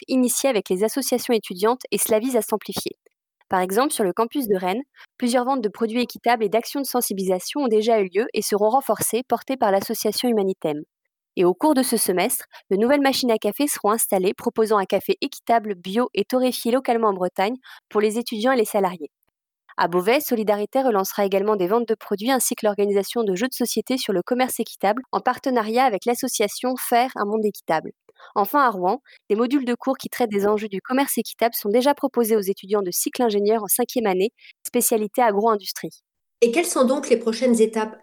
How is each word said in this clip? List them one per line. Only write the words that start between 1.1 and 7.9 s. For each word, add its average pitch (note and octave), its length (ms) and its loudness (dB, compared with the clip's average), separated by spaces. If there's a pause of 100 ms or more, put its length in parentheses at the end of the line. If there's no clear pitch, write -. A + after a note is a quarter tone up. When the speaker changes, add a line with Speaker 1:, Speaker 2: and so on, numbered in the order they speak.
Speaker 1:
étudiantes G#3+ 480 0 (100)
et G#3 60 -2
cela G#3+ 220 2
vise B3 180 -2
à G#3+ 60 2
s'amplifier. - 540 -6 (520)
Par F#3 120 2
exemple, G3+ 300 0
sur - 120 -2
le F3+ 100 0
campus A#3 340 -2
de G3+ 80 2
Rennes, F#3 280 -2 (340)
plusieurs B3 260 0
ventes C4 200 -2
de F#3 60 -2
produits A3+ 320 -2
équitables A#3 440 0
et G3 40 0
d'actions A#3 300 -2
de C#4 60 -4
sensibilisation G3 760 -2
ont C4+ 60 0
déjà A3 320 4